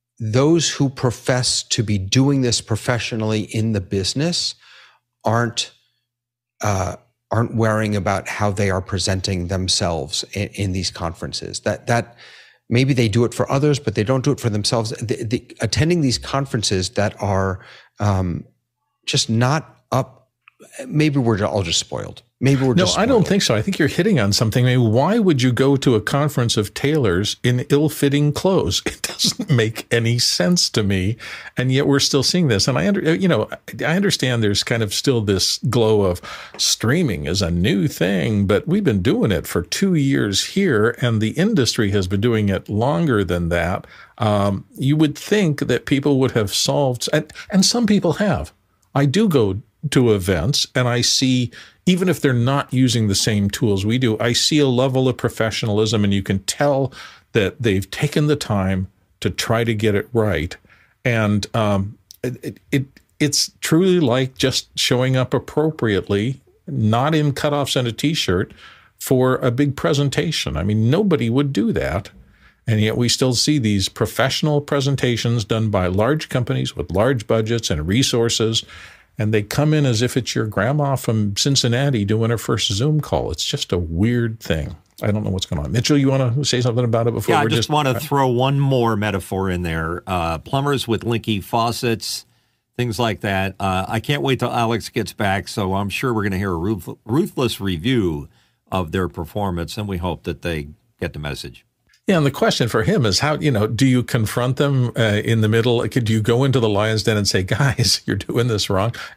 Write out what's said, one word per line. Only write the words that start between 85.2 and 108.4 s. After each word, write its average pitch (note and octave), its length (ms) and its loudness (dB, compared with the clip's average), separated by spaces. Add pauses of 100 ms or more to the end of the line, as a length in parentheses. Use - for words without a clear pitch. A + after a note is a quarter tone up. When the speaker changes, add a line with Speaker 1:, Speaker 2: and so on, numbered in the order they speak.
Speaker 2:
know G2+ 80 -4
what's F#2 160 -4
going D2 160 -4
on. - 80 -6
Mitchell, B2+ 260 2
you C3+ 140 2
wanna C3+ 340 0
say B2 160 0
something B2 240 0
about A#2 220 0
it A#2 80 0
before - 180 0
Speaker 3:
Yeah, D#3 80 4
I - 20 2
Speaker 2:
we're A2 60 0
Speaker 3:
just A#2 120 2
Speaker 2:
just - 100 -2
Speaker 3:
wanna C#3+ 280 2
throw C#3 280 2
one C3 320 2
more B2 360 2
metaphor G2 540 -2
in F2+ 140 -2
there. E2 420 -4
Uh, E2 320 -2
plumbers C3+ 500 -2
with A2 160 -2
leaky A2 380 -2
faucets, A2+ 840 -4 (520)
things B2 220 -2
like A2+ 220 -2
that. F#2+ 380 -2
Uh, F#2+ 280 -2
I A2 120 -4
can't C#3+ 220 -2
wait C3+ 180 0
till B2 120 -2
Alex A#2 380 -2
gets G#2+ 240 -6
back, G2 340 -2
so F#2+ 260 -2
I'm G2 160 -2
sure B2 240 -2
we're G#2+ 100 -2
gonna F#2+ 140 -2
hear G2 140 -2
a F2 60 -2
ruth-, F#2 480 -4
ruthless C3+ 540 -2
review F#2 680 -2 (420)
of F2 200 -2
their F2+ 180 -2
performance, F2 680 -6
and G#2+ 100 -6
we G2 100 -4
hope E2+ 260 -6
that D#2+ 200 -8
they D2+ 260 -6 (300)
get - 140 -6
the D2 60 -12
message. C#2+ 460 -12 (420)
Speaker 2:
Yeah, F#3+ 100 4
and D3+ 80 4
the C3+ 60 2
question G3 360 0
for A2 160 0
him E3+ 220 2
is F#2+ 140 0
how, D3 160 0
you D3 160 0
know, A2 160 2
do B2 180 0
you B2+ 160 4
confront B2 560 -2
them, C3 400 2
uh, G#2+ 260 2
in A2+ 180 2
the A2 60 2
middle? A#2 400 2
Could, A#2 180 0
do G#2 80 0
you A2 80 2
go A#2 220 2
into C3+ 160 2
the A2+ 80 2
lion's G#2+ 360 0
den A2 120 2
and G2+ 120 0
say, F#2+ 160 0
"Guys, A2+ 600 0
<laughs> - 20 -20
you're - 100 -2
doing A#2+ 320 -2